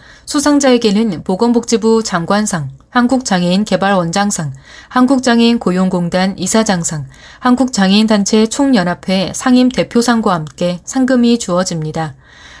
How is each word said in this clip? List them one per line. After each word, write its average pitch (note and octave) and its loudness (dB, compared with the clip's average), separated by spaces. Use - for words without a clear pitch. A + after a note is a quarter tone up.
수상자에게는 A#3+ 2
보건복지부 A3+ 0
장관상, F#3 -2
한국장애인 G#3+ 0
개발원장상, F#3+ -2
한국장애인 B3+ 2
고용공단 F#3 -2
이사장상, F3+ -2
한국장애인단체 A3 2
총연합회 F#3+ -2
상임대표상과 B3 2
함께 F3 -6
상금이 B3 0
주어집니다. E3 -4